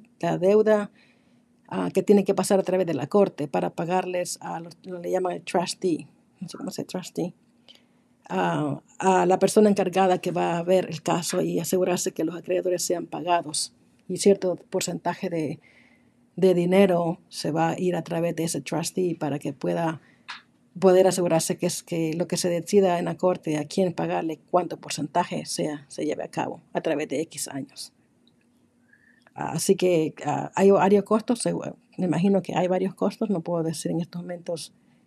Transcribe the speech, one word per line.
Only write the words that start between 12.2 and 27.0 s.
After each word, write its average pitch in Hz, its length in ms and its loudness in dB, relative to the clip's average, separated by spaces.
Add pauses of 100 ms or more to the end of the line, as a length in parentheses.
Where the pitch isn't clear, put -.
los 165 100 -4
acreedores 175 480 -2
sean 170 240 -4
pagados. 160 680 -4 (340)
Y 180 80 -6
cierto 190 400 2 (140)
porcentaje 180 580 -6
de, 160 320 -4 (760)
de 180 180 4
dinero 175 640 4 (100)
se - 220 -6
va 165 200 0
a - 80 -6
ir 180 180 0
a 165 60 -4
través 170 340 -4
de 160 80 -2
ese 165 180 -4
trustee 165 520 -4
para 147 240 -4
que 170 140 -8
pueda 170 480 -4 (800)
poder 185 280 8
asegurarse 175 500 2
que 175 100 -4
es - 160 -4
que 165 320 -2
lo 170 120 -2
que 170 100 -4
se 180 120 -2
decida 175 500 2
en 175 60 -2
la 170 120 -4
corte 180 420 -2
a 147 80 -2
quién 180 260 0
pagarle, 165 480 -4 (100)
cuánto 175 280 0
porcentaje 156 680 -4
sea, 151 420 -6
se - 160 -10
lleve 151 200 -4
a - 40 -10
cabo - 320 -6 (120)
a 175 80 -2
través 160 280 -2